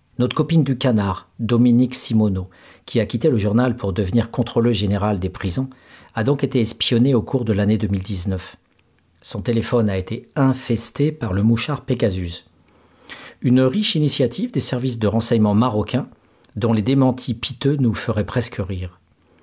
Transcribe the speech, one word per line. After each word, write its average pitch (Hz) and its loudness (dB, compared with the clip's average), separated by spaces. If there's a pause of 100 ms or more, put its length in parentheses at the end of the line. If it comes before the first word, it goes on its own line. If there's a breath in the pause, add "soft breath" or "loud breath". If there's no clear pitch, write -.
(200)
Notre 127 0
copine 160 2
du 135 0
Canard, 104 0 (100)
Dominique 120 4
Simoneau, 104 0 (340 loud breath)
qui - -2
a 104 0
quitté 131 0
le 117 2
journal 113 2
pour 101 -4
devenir 104 0
contrôleuse 120 0
générale 101 0
des 90 -4
prisons, 127 -4 (420 loud breath)
a 110 -4
donc 139 0
été 127 0
espionnée 123 2
au 110 2
cours 123 -2
de 107 0
l'année 104 2
deux 104 -2
mille 95 -2
dix-neuf. 95 -6 (640)
Son - -8
téléphone 113 0
a 98 0
été 95 -6
infesté 131 0
par 117 -6
le 98 0
mouchard 117 2
Pegasus. 92 -2 (960 loud breath)
Une 131 4
riche 147 0
initiative 151 0
des 151 -2
services 123 -2
de 107 2
renseignement 107 2
marocains, 110 0 (480 soft breath)
dont 113 0
les 110 2
démentis 127 2
piteux 139 -2
nous 120 2
feraient 104 -2
presque - -4
rire. 90 -8 (440 loud breath)